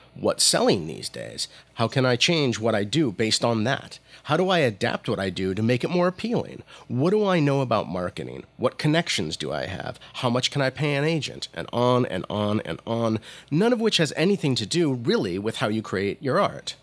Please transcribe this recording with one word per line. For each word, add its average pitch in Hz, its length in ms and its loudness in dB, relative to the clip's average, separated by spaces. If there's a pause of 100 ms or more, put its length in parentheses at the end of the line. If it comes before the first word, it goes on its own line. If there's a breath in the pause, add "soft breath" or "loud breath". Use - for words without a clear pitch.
(140)
What's - 300 0
selling 151 420 2
these 64 220 -10
days? 57 400 -10 (260 loud breath)
How 113 140 0
can 131 180 0
I 123 80 2
change 131 460 2
what 110 140 2
I 104 100 0
do 120 260 2
based 110 340 0
on 113 200 2
that? - 340 -4 (240 loud breath)
How 143 140 0
do 180 120 2
I 185 100 4
adapt 117 500 0
what 98 120 -2
I 98 100 -2
do 95 240 -2
to 107 80 -2
make 120 220 2
it - 60 -2
more 180 180 2
appealing? 180 560 -4 (240 loud breath)
What 127 220 2
do 208 160 2
I 185 120 4
know 143 220 4
about 113 260 2
marketing? 67 560 -6 (140)
What - 220 -2
connections 147 580 0
do 69 160 -6
I 69 140 -4
have? - 340 -10 (140)
How 127 160 0
much 123 200 0
can 143 120 -2
I 131 80 0
pay 147 260 -2
an 139 80 0
agent? 160 500 -4
And - 180 -8
on 123 340 4
and 90 220 -4
on 104 360 0
and - 220 -8
on, 113 340 0 (320 loud breath)
none 208 200 4
of 233 80 2
which 220 180 2
has 156 180 0
anything 156 400 2
to 110 100 -2
do, 151 280 2
really, 123 440 0
with 107 200 -4
how 123 100 0
you 110 120 0
create 101 400 -2
your 147 200 0
art. 85 420 -4